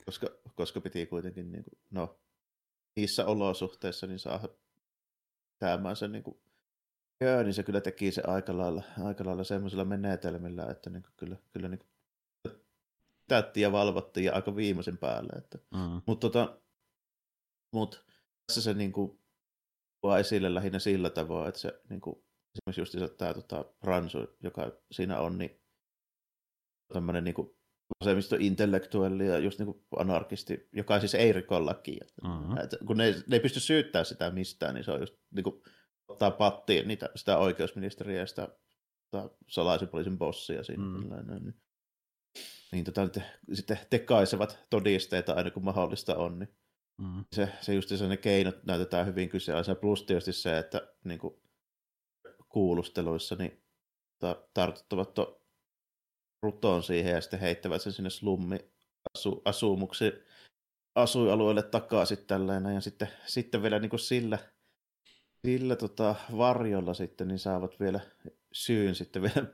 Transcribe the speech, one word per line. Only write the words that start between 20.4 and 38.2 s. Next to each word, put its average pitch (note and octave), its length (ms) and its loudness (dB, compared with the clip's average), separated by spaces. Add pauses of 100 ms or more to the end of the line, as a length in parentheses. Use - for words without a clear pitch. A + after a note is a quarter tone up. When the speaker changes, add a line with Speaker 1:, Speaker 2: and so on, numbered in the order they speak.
Speaker 1:
lähinnä F#2+ 260 0
sillä F#2+ 300 2
tavoin, D#2+ 400 -2
että - 120 -8
se, - 280 -8
niin F#2+ 120 -10
kuin, - 140 -10 (400)
esimerkiksi F#2+ 260 -6
justiinsa F2 340 -4
tää, F2 180 -2
tota, - 320 -8 (180)
Ransu, F2 340 0 (260)
joka D2 280 -6 (200)
siinä F#2 280 -2
on, E2+ 180 -2
niin - 240 -8 (1300)
tämmönen, F2 300 -2
niin F2 100 -2
kuin, - 160 -4 (520)
vasemmisto-intellektuelli G2 1300 2
ja F2 120 4
just, F#2+ 200 0
niin G#2+ 60 -2
kuin, - 200 -10 (120)
anarkisti, - 760 -2
joka G#2 260 4
siis G2+ 160 0
ei A2+ 180 8
riko F2 320 2
lakia. - 400 -4 (180)
Speaker 2:
Mm-hmm. F2 340 -4
Speaker 1:
Et - 120 -4 (180)
kun A2 100 2
ne, A2+ 140 6 (160)
ne B2+ 80 4
ei A#2 40 8
pysty B2 200 0
syyttämään D3 460 4
sitä - 260 -4
mistään, F#2 440 -4
niin B1 80 -6
se - 80 -4
on C#2+ 80 0
just, E2 160 -6 (160)
niin G2 120 -2
kuin, - 180 -4 (460)
ottaa G2+ 240 2
pattiin F#2+ 560 2
niitä, G#2 280 -6
sitä F#2+ 220 4
oikeusministeriä F#2+ 800 0
ja F#2 80 -4